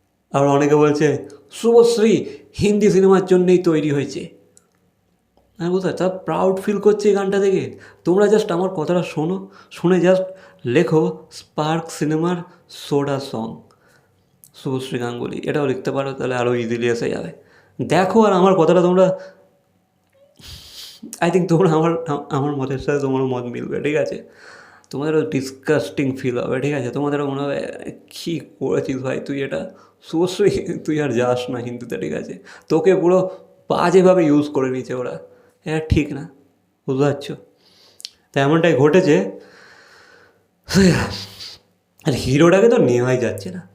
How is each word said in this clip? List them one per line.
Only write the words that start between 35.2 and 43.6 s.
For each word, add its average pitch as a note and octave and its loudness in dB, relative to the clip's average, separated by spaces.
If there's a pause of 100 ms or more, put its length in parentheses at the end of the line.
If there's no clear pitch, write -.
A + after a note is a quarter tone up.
এটা D#3 -2
ঠিক D3+ 2
না, D3 -12 (560)
বুঝতে C3+ 0
পারছো? - -4 (960)
তাই C#3 2
এমনটাই E3 4
ঘটেছে। D3+ 2 (2750)
আর D3 0
হিরোটাকে E3+ 4
তো A#3+ 4
নেওয়াই B2 2
যাচ্ছে A2+ -4
না F3+ -16